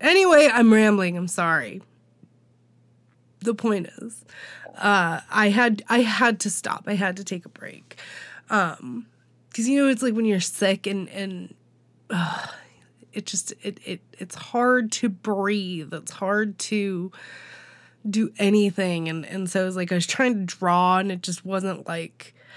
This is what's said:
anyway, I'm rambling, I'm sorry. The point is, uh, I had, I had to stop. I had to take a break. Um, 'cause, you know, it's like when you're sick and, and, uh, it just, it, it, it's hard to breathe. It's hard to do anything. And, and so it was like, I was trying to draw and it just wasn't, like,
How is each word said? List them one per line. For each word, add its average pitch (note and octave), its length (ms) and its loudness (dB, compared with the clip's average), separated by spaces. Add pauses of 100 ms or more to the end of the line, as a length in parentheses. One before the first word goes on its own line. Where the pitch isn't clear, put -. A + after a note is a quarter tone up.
anyway, D#4+ 500 8
I'm A3+ 220 8
rambling, G#3 440 4
I'm F3+ 100 -4
sorry. E3 540 -2 (1600)
The A#3 120 -2
point G#3 340 -2 (140)
is, - 240 -16 (520)
uh, F3+ 520 2
I G#3 200 2
had, A3 400 2
I A#3 120 4
had A3+ 400 2
to G#3 80 -4
stop. - 380 -8
I G#3 80 -2
had F#3 220 -2
to G3 60 -12
take F3+ 220 -10
a - 40 -20
break. - 480 -20 (520)
Um, F3 560 -4 (480)
'cause, A3+ 140 -4
you C#4 160 2
know, C4+ 60 4
it's B3 120 0
like B3 140 0
when A3+ 100 0
you're G3+ 140 2
sick F#3+ 480 -2
and, G3 220 -6
and, F#3+ 440 -12 (560)
uh, F3 380 -4 (640)
it G3 120 -10
just, - 360 -8
it, G3+ 240 -12
it, F#3 160 -12 (120)
it's F#3 220 -16
hard B3 580 0
to - 160 -2
breathe. G3 840 -4
It's - 180 -12
hard G3+ 480 -2
to F#3+ 520 -4 (960)
do G#3+ 280 0
anything. G3 680 2
And, D#3+ 180 -6
and F#3+ 240 -8
so F#3+ 120 0
it F#3 40 0
was F#3 100 -6
like, F3+ 160 -4
I F#3 40 0
was F3 120 0
trying B3+ 260 0
to F#3+ 240 -6
draw F3+ 400 4
and F#3+ 140 0
it F3+ 100 -6
just - 240 -8
wasn't, F#3+ 420 -6
like, E3 460 -10 (240)